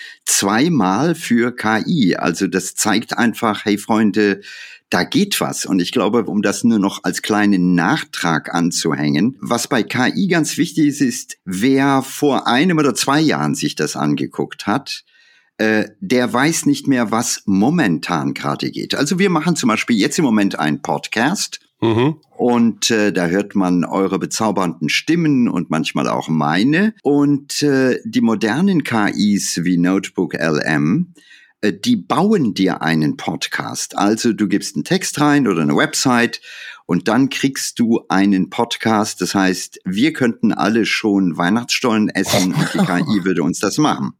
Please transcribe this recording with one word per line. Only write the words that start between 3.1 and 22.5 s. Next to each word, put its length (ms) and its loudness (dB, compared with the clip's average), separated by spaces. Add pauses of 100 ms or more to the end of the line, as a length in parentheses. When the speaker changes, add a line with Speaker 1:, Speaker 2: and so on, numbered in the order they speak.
Speaker 1:
einfach, 480 0
hey 140 2
Freunde, 640 2 (500)
da 120 2
geht 380 0
was. 240 -6
Und 140 0
ich 120 -2
glaube, 340 2
um 180 -2
das 200 -2
nur 140 4
noch 260 0
als 200 -4
kleinen 500 2
Nachtrag 800 -2
anzuhängen, 880 0
was 260 -4
bei 140 0
K 280 -2
I 180 -2
ganz 300 0
wichtig 280 0
ist, 160 0
ist, 440 -4
wer 580 2
vor 420 0
einem 320 2
oder 160 2
zwei 260 0
Jahren 360 0
sich 180 -4
das 220 -4
angeguckt 720 -4
hat, 360 -4 (540)
äh, 280 2 (140)
der 320 0
weiß 360 0
nicht 200 -2
mehr, 240 2
was 340 -2
momentan 880 0
gerade 340 -4
geht. 240 -8
Also 240 -2
wir 140 2
machen 240 0
zum 140 0
Beispiel 280 0
jetzt 220 0
im 60 4
Moment 340 2
einen 240 -2
Podcast. 760 -4 (200)
Speaker 2:
Mhm. 380 0 (180)
Speaker 1:
Und, 560 2